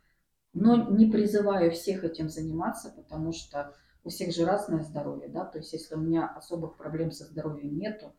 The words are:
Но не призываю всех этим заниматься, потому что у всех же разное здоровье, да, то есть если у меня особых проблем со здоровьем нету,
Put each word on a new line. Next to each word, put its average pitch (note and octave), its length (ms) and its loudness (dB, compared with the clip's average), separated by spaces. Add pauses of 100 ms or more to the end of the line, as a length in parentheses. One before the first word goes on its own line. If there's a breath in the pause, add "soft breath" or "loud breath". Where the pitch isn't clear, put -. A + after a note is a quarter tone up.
(540)
Но A3+ 380 6
не A3 200 8
призываю G3+ 600 4
всех F#3 320 -2
этим D#3+ 260 -4
заниматься, D#3+ 680 -6
потому D#3 380 -6
что C#3+ 420 -8 (280 loud breath)
у E3 60 -12
всех E3+ 240 -4
же E3 120 2
разное F3 380 0
здоровье, C#3+ 460 -8
да, F#3 160 -8
то D#3+ 140 -12
есть - 140 -12
если D#3 220 -10
у D#3+ 40 -4
меня E3 280 2
особых - 500 -8
проблем D#3 340 -4
со - 140 -14
здоровьем D3 520 -6
нету, G#3+ 420 -6